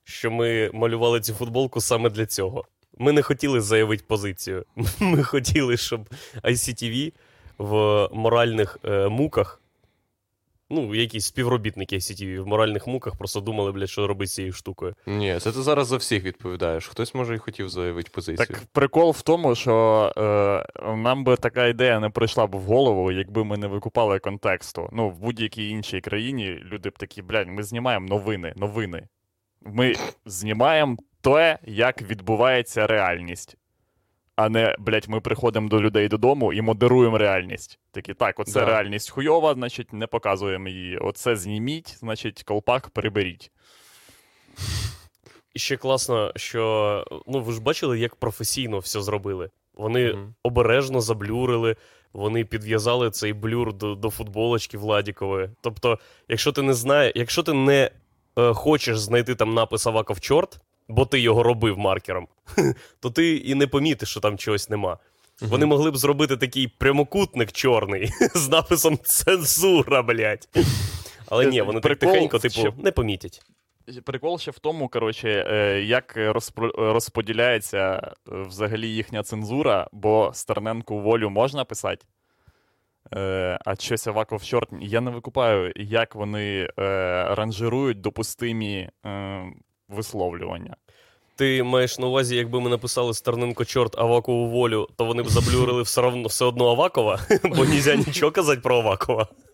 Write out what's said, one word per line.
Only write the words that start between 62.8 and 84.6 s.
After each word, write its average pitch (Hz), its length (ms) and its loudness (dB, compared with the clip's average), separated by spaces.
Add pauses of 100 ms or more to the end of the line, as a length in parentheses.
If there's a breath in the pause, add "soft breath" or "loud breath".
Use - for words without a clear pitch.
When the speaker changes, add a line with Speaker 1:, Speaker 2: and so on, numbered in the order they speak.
Speaker 1:
то 123 100 -4
ти 165 260 2
і 135 200 -2
не 139 120 4
помітиш, 143 420 0
що - 100 -8
там 104 180 0
чогось 104 320 -2
нема. 101 280 -2 (440 soft breath)
Speaker 2:
Мгм. 110 100 -4
Speaker 1:
Вони 135 140 4
могли 151 260 4
б 139 60 -4
зробити 139 400 2
такий 131 300 -2
прямокутник 139 840 0
чорний 104 580 2 (120)
<laughs> - 140 2
з 143 140 0
написом 160 540 2
«Цензура», 165 1000 4
блядь. 110 440 -2 (840 loud breath)
Але 120 160 4
ні, 131 160 4
вони 104 180 -2
так 110 40 0
Speaker 3:
Прикол 151 300 4
Speaker 1:
тихенько, 156 260 4
типу, 117 140 0
Speaker 3:
ще 110 240 2
Speaker 1:
не 185 140 0
помітять. 104 500 -4 (640)
Speaker 3:
Прикол 151 360 -6
ще 156 120 -10
в - 80 -20
тому, 151 300 -6
коротше, 110 600 -2
е, 104 320 2
як 117 360 0
розпро-, 110 760 0
розподіляється, 110 1160 0 (200)
е, 95 100 -8
взагалі 104 480 -4
їхня 110 340 -6
цензура, 110 680 0
бо 104 420 2
Стерненку 107 680 -6
волю 107 280 2
можна 127 360 0
писати, 95 400 -8 (1080)
е, 95 520 -4
а 98 100 -4
щось - 320 -6
Аваков 107 360 -4
чорт, - 260 -2 (120)